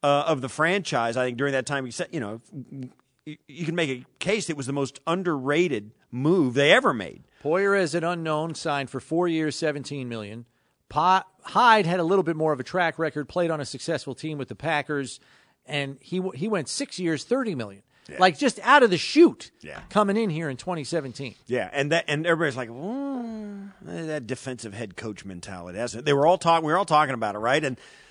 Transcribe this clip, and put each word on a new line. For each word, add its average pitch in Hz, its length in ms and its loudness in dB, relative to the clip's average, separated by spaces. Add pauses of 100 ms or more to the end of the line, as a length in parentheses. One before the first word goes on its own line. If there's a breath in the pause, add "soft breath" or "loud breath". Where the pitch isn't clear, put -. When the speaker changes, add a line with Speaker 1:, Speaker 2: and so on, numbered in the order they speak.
Speaker 1:
uh, 143 220 4
of 160 140 0
the 127 80 -6
franchise, 147 680 0
I 127 80 2
think, 123 120 -4
during 139 140 0
that 131 140 -2
time. 139 200 -4
You 123 60 -10
said, 170 220 -8
you 156 80 -4
know, 107 180 -8 (840)
you, 151 100 -14 (140)
you 156 160 -8
can 160 100 -4
make 165 140 0
a 127 160 -6 (140)
case 202 300 -2
it 160 60 -4
was 139 120 -8
the 139 60 -4
most 139 320 -4
underrated 151 880 0 (200)
move 139 420 2
they 143 180 6
ever 233 220 6
made. 90 320 -8 (180 soft breath)
Speaker 2:
Poyer 196 340 2
as 170 160 0
an 165 120 0
unknown 165 500 -2
signed 143 340 -4
for 131 120 -8
four 175 260 0
years, 156 300 0
seventeen 143 500 -4
million. 113 380 -10 (420)
Pa-, 185 380 4 (160)
Hyde 220 460 6
had 180 120 0
a 170 40 2
little 185 200 2
bit 160 120 -2
more 156 180 0
of 131 60 -4
a 127 40 -4
track 165 360 -2
record, 151 280 -2
played 175 220 0
on 156 100 -2
a 139 60 -4
successful 139 480 -6
team 156 240 -8
with 135 120 -8
the - 60 -10
Packers, 147 640 -4 (460 soft breath)
and 139 340 -4
he - 180 -6
w-, 185 200 -4
he 165 100 -4
went 190 220 -2
six - 300 -8
years, 165 240 -2
thirty 233 320 -2
million. 104 260 -10 (260 soft breath)
Speaker 1:
Yeah. 147 120 -14
Speaker 2:
Like, 185 180 6
just 262 260 0
out 262 200 8
of 220 80 6
the 208 60 2
chute - 540 4 (100)
Speaker 1:
Yeah. 73 280 -14
Speaker 2:
coming 202 260 2
in 220 140 0
here 160 200 -4
in 127 80 -6
twenty 170 260 -6
seventeen. 135 520 -6 (120)
Speaker 1:
Yeah, 117 240 0
and 143 200 0
that, 165 160 2
and 151 180 -2
everybody's 165 320 2
like, 123 140 -8
"Well, 214 1000 -8 (100)
that 160 440 -8
defensive 123 480 -8
head 104 220 -10
coach 107 300 -10
mentality." 90 520 -12
That's, 120 160 -6
they 143 200 0
were 143 120 4
all 175 120 6
talk-, 170 260 4
we 151 80 0
were 165 60 4
all 196 80 2
talking 151 300 4
about 107 200 -2
it, 107 40 -6
right? 127 240 2
And 131 160 -4 (320 loud breath)